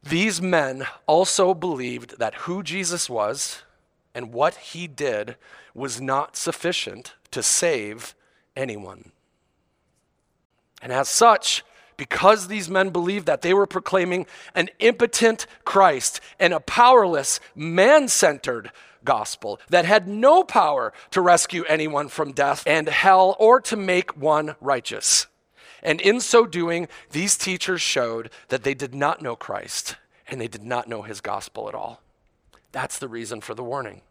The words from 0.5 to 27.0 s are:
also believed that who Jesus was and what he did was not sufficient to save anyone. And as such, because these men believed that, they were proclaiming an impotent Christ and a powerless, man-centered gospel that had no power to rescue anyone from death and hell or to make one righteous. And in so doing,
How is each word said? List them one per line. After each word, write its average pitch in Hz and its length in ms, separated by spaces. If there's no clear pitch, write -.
also 185 440
believed 127 680
that 110 160
who 180 160
Jesus 170 480
was 113 540
and 120 180
what 143 220
he - 320
did 120 480
was 123 260
not 135 360
sufficient 165 760
to 123 100
save 120 720
anyone. 104 560
And 127 120
as 135 160
such, - 560
because 190 500
these 190 240
men 190 200
believed 175 360
that, 151 160
they 175 100
were 196 140
proclaiming 180 640
an 180 140
impotent 233 680
Christ 175 560
and 175 160
a 156 60
powerless, 214 800
man-centered 165 1120
gospel 107 640
that 175 160
had 190 240
no 262 340
power 147 480
to 190 100
rescue 175 480
anyone 151 400
from 147 240
death 139 340
and 156 220
hell 185 500
or 240 220
to 233 160
make 185 400
one 151 460
righteous. 120 640
And 160 180
in 214 220
so 233 240
doing, 170 420